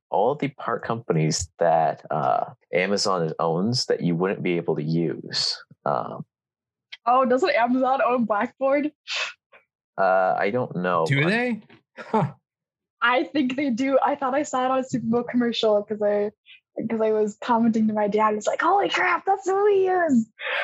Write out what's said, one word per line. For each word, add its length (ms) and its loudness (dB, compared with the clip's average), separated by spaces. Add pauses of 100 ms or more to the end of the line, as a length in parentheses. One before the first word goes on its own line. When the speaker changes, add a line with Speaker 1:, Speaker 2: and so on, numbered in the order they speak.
Speaker 1:
all 240 2
the 160 -6
part 340 -6
companies 640 -2 (120)
that, 500 2
uh, 360 0 (280)
Amazon 680 0
owns 460 0
that 160 -2
you 140 0
wouldn't 280 -2
be 140 0
able 200 -2
to 60 -2
use. 800 -2 (240)
Um, 400 -4 (840)
Speaker 2:
Oh, 140 4
doesn't 320 2
Amazon 500 2
own 200 0
Blackboard? 680 -2 (1040)
Speaker 1:
uh, 400 2
I 120 0
don't 260 -4
know. 300 0
Speaker 3:
Do 160 0
Speaker 1:
I'm 80 0
Speaker 3:
they? 320 -2 (360)
Huh. 340 -2 (680)
Speaker 2:
I 240 2
think 300 -2
they 140 -2
do. 340 2
I 120 2
thought 180 -2
I 100 2
saw 220 -2
it 60 0
on 80 2
a 40 0
Super 220 -6
Bowl 180 2
commercial 600 2
'cause 180 -6
I, 300 0 (580)
'cause 100 -2
I 120 2
was 300 0
commenting 460 2
to 60 0
my 160 0
dad. 240 2
He's 140 -4
like, 140 -2
"Holy 280 2
crap, 360 0
that's 220 -2
who 200 2
he 200 4
is." 400 2 (360)